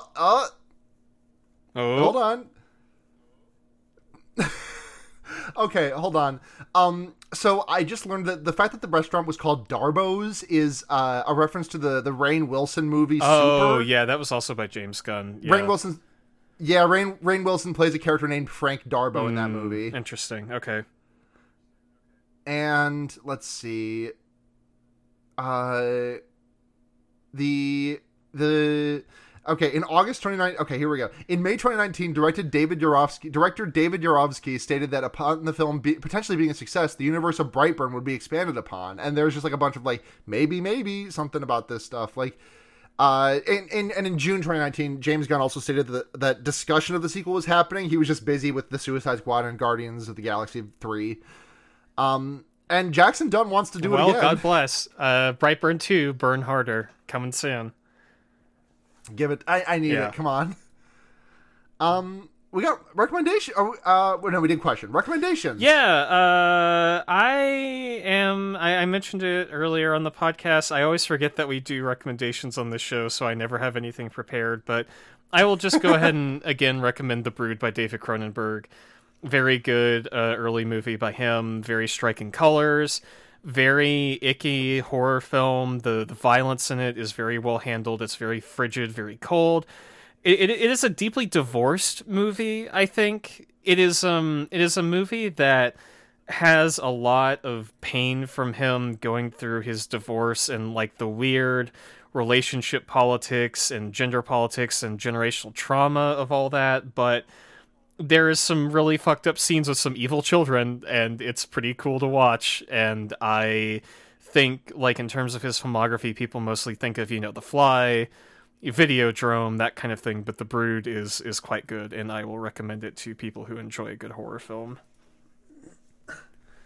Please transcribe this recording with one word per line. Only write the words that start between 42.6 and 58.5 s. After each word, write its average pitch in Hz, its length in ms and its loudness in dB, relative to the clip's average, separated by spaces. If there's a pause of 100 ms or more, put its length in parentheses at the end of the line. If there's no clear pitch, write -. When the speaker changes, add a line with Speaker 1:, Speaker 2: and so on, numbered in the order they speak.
Speaker 1:
uh, 135 480 4
and, 196 240 0
and, 208 200 -2
and 190 160 -2
in 180 100 -2
June 180 240 0
twenty 160 180 -2
nineteen, 143 420 -4
James 151 260 0
Gunn 143 140 2
also 131 180 -2
stated 139 280 -2
that, 123 320 -8
that 131 240 0
discussion 156 520 0
of 170 60 -2
the 165 80 -4
sequel 180 240 -6
was 185 120 -2
happening. 175 440 2
He 165 80 2
was 156 100 4
just 147 180 -2
busy 143 260 0
with 131 200 -6
the 135 80 -4
Suicide 131 400 -4
Squad 120 260 0
and 117 120 -8
Guardians 117 520 -2
of 110 60 -12
the 113 80 -14
Galaxy 107 400 -4 (180)
three. 110 380 -6 (800)
Um, 135 480 -2 (240)
and 175 240 0
Jackson 214 360 4
Dunn 208 200 2
wants 196 220 2
to 180 80 -10
do 165 140 -2
it 135 40 4
Speaker 2:
Well, 160 140 6
Speaker 1:
again. - 100 4
Speaker 2:
God 156 200 4
bless. 165 460 2 (100)
Uh, 127 360 2
Brightburn 156 460 2
two, 151 340 2
Burn 131 300 0
Harder, 123 460 -2 (180)
coming 123 260 -6
soon. 120 400 -6 (1400)